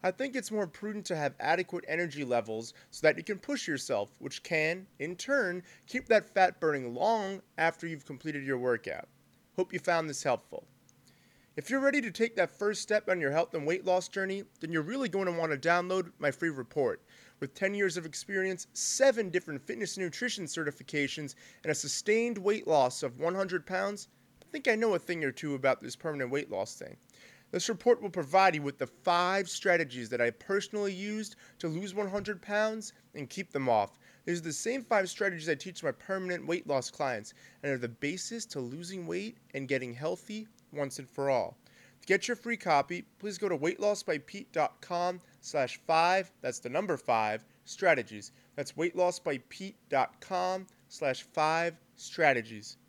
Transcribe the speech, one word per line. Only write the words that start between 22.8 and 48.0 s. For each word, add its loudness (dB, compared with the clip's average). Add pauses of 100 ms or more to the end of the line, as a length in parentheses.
of -4
one 0
hundred -2
pounds, -2 (320)
I -20
think -2
I 6
know 4
a 2
thing -2
or 2
two -4
about 4
this -10
permanent -4
weight -2
loss -4
thing. -14 (540)
This -2
report 4
will -4
provide 4
you -2
with -4
the -2
five 2
strategies 0
that -2
I 4
personally -4
used -6 (240)
to -4
lose -4
one -2
hundred -4
pounds -2 (220)
and -8
keep -8
them 0
off. 4 (260)
These -2
are -10
the -6
same -4
five 2
strategies -2
I 2
teach -12
my 0
permanent -6
weight -2
loss 0
clients -4 (280)
and -2
are 0
the -4
basis -6
to -8
losing -8
weight -6 (160)
and -6
getting 0
healthy -6 (240)
once -4
and -16
for -2
all. 2 (440)
To -20
get 4
your -2
free -4
copy, 2 (140)
please -8
go -2
to 2
weight 0
loss 0
by -2
pete -14
dot 0
com -2 (200)
slash -2
five. 4
That's -4
the -8
number 0
five, 2 (200)
strategies. 0 (240)